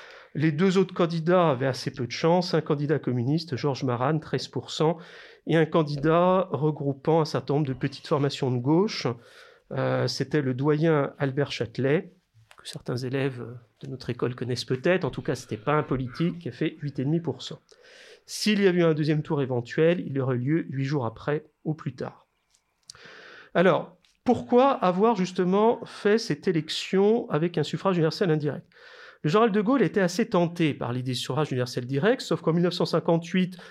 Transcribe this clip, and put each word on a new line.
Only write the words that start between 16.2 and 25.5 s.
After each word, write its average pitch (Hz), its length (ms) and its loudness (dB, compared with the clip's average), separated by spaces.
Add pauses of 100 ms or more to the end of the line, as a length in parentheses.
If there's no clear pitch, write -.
qui - 80 -12
a - 40 -8
fait - 300 -4
huit 143 160 -8
et 131 60 -2
demi 160 160 0
pour 147 220 -6
cent. - 180 -14 (680)
S'il 208 320 0
y 202 60 6
avait 180 140 6
eu 170 40 6
un 160 100 4
deuxième 151 280 0
tour 147 180 -2
éventuel, 135 640 0
il 135 160 -4
aurait 127 160 0
lieu 139 320 0
huit 135 160 -4
jours 135 220 -2
après, 147 400 -6 (160)
au 156 120 -4
plus 135 200 -8
tard. - 320 -12 (1300)
Alors, 165 420 4 (280)
pourquoi 247 480 4
avoir 202 420 2
justement 185 680 2